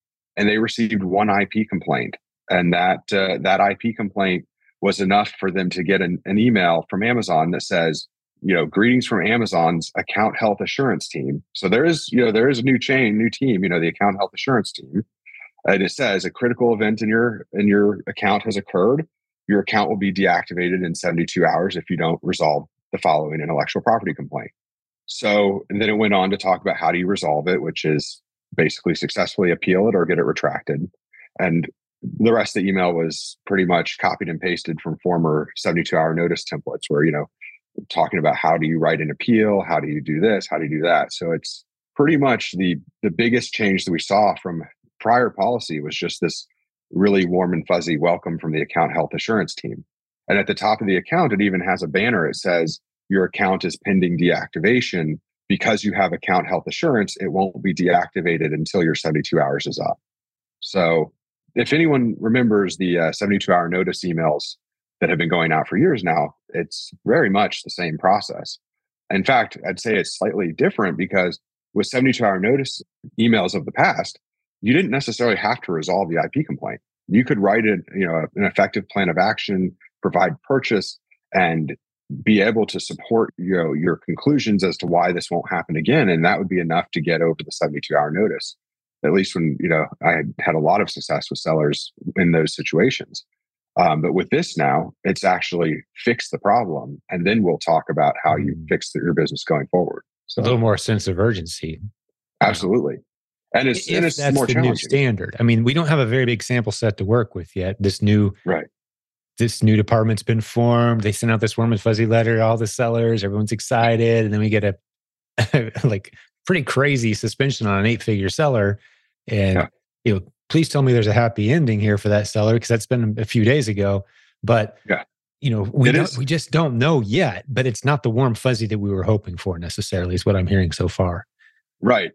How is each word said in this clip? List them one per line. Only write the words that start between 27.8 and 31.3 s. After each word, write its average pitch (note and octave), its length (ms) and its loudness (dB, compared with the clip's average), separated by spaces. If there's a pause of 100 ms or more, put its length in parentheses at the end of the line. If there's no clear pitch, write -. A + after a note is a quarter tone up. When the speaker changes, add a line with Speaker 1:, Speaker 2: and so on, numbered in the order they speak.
Speaker 1:
is D2+ 340 -2 (340)
basically D#2+ 400 0
successfully F2+ 560 -2
appeal F#2 380 2
it G#2+ 60 2
or F2 100 2
get E2 140 0
it - 60 -2
retracted. - 680 -4 (500)